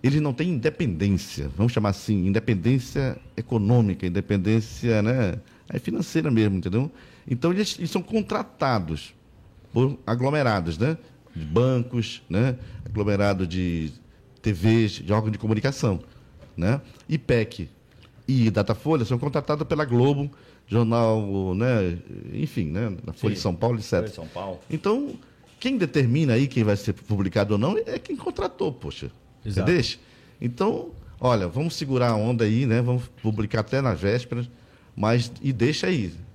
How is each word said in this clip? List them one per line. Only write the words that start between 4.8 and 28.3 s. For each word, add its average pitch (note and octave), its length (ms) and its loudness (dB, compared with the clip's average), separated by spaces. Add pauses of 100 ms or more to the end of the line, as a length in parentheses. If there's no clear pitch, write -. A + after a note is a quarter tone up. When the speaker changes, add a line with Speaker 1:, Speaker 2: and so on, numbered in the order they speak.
Speaker 1:
né, A2+ 340 0 (340)
é - 100 -6
financeira D#3+ 520 -2
mesmo, G#2+ 260 4
entendeu? G#2+ 320 -2 (400)
Então, C3 220 0
eles, G3 260 -2
eles - 140 -6
são F#3 100 -2
contratados C3+ 1120 -2 (600)
por C3 240 2 (100)
aglomerados, A#2 720 0
né? D3+ 200 0 (360)
De D#2 120 -8
bancos, A#2+ 840 0
né? G#2+ 280 0 (280)
Aglomerado G2+ 600 0
de E2+ 420 -2 (520)
T A2 100 0
Vs, A2 400 4 (140)
de G2 80 0
órgãos G#2+ 180 0
de G2 60 -4
comunicação, A2 640 0 (560)
né? A2 240 0 (260)
ipec A2+ 600 -2 (580)
e B2 240 4
Datafolha A2+ 540 2
são B2 120 0
contratados C#3+ 480 -2
pela D3+ 200 0
Globo, C#3 440 2 (380)
jornal, A2 880 2
né? G#2 420 2 (360)
Enfim, B2 320 -2
né? G2 260 -4 (140)
Na E2 80 -10
Folha G#2+ 200 -2
Speaker 2:
Sim. F#2+ 40 -6
Speaker 1:
de - 20 -10
São F2+ 160 -2
Paulo, A#2 240 0
et G#2+ 40 -8
cetera. - 180 0
Speaker 2:
Folha G#2+ 80 -6
de - 60 -16
São D#2+ 120 -14
Paulo. F2+ 320 -10 (100)
Speaker 1:
Então, A3+ 420 -2 (500)
quem B3+ 160 -2
determina C#3 560 2
aí C3+ 140 4
quem B2 160 0
vai G#2 120 4
ser G2+ 160 -4
publicado G2+ 600 0
ou G2+ 40 2
não D#3+ 200 0
é A4+ 220 -4
quem D#4+ 180 -8
contratou, - 560 -4